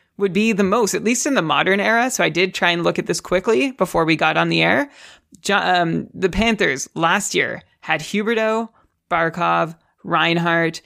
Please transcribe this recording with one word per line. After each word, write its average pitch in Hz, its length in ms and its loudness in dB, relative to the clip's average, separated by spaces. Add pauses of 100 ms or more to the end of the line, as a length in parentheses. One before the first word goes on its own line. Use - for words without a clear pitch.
(180)
would 196 160 0
be 214 180 2
the 202 120 2
most, 196 300 2
at 175 120 -2
least 240 200 0
in 285 100 -2
the 202 60 2
modern 160 380 2
era. 233 320 0
So - 120 -2
I 165 60 2
did 180 240 0
try 180 160 0
and 170 140 0
look 175 160 0
at 165 80 -4
this 175 140 -2
quickly 226 500 0
before 180 320 0
we 160 140 2
got 156 200 0
on 165 120 2
the 165 120 0
air. 226 300 2 (500)
Jo-, 202 160 0
um, 170 560 0
the 180 160 -2
Panthers 185 680 0
last 170 380 0
year 127 300 -2 (160)
had 160 220 -2
Huberdeau, 220 680 -2 (400)
Barkov, 170 640 -2 (320)
Reinhart, 165 800 0